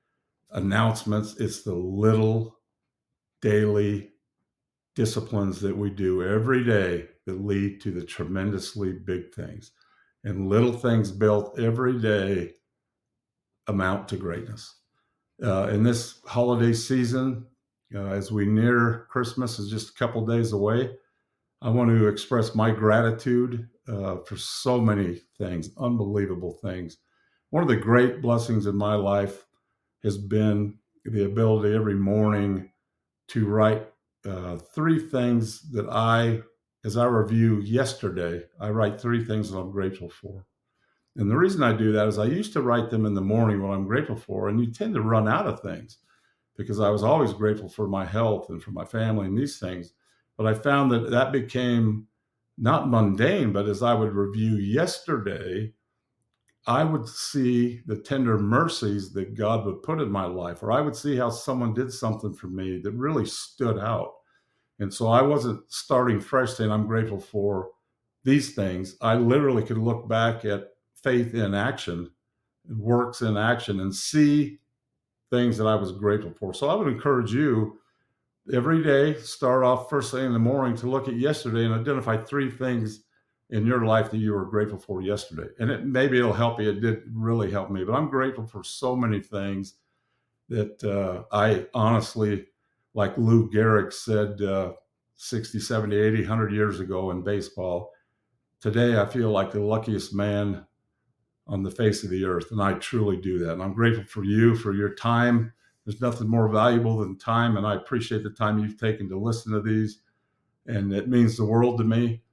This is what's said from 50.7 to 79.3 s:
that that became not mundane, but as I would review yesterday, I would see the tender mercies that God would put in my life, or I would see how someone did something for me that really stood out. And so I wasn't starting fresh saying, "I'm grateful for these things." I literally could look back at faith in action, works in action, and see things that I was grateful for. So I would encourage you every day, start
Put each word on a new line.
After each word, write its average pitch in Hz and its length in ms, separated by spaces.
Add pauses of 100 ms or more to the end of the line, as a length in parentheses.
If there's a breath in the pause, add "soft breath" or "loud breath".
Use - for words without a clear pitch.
that 117 180
that 131 220
became 117 760 (500)
not 143 320
mundane, 113 600
but 101 160
as 101 160
I 120 100
would 110 200
review 107 440
yesterday, 104 1160 (920)
I 127 160
would 147 240
see 120 800
the 107 120
tender 123 400
mercies 101 760
that 98 200
God 107 320
would 95 160
put 156 180
in 110 120
my 95 140
life, 87 360
or 107 100
I 139 100
would 147 140
see 143 220
how 123 120
someone 120 440
did 123 180
something 107 420
for - 140
me 92 360
that 104 80
really 127 340
stood 113 540
out. 107 340 (640)
And 98 160
so 113 140
I 120 140
wasn't 123 400 (100)
starting 123 480
fresh 127 340
saying, 107 180
"I'm 107 140
grateful 110 340
for 101 520 (520)
these 139 320
things." 95 460
I 113 140
literally 123 480
could 117 140
look 117 300
back 113 380
at 101 280 (200)
faith 123 400
in 101 220
action, 101 560 (580)
works 120 520
in 107 160
action, 110 420
and 95 160
see 147 640 (720)
things 120 260
that 107 100
I 110 80
was 95 180
grateful 101 400
for. 92 200
So 143 140
I 170 80
would 196 140
encourage 120 440
you 120 460 (720 soft breath)
every 151 320
day, 147 320
start 127 480